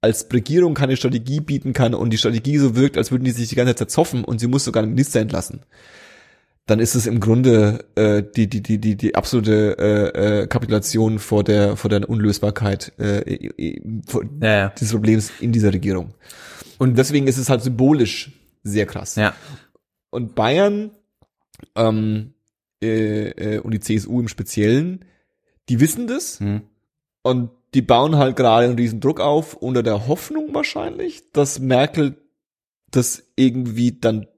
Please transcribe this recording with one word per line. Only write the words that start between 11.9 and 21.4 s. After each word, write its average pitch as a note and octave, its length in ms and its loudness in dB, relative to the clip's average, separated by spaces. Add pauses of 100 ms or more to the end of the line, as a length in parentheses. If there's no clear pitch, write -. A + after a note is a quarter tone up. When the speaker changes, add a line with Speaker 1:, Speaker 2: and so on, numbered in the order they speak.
Speaker 1:
Unlösbarkeit, G#2 920 -2
äh, G#2 200 -2
äh, - 380 -8
äh, - 500 -8
vor - 160 -4 (180)
Speaker 2:
Ja, A2 140 2
ja. G2 140 2
Speaker 1:
des G#2+ 220 -4
Problems A2 480 2
in A#2+ 120 -2
dieser G#2+ 220 4
Regierung. F#2+ 400 -4 (640)
Und B2+ 200 2
deswegen C#3 300 2
ist B2+ 100 2
es C3 120 -4
halt B2 120 2
symbolisch B2+ 680 0 (320)
sehr G2+ 220 -2
krass. F#2+ 300 -10
Speaker 2:
Ja. G#2+ 200 0 (800)
Speaker 1:
Und A#2+ 180 -8
Bayern, G3+ 580 0 (840)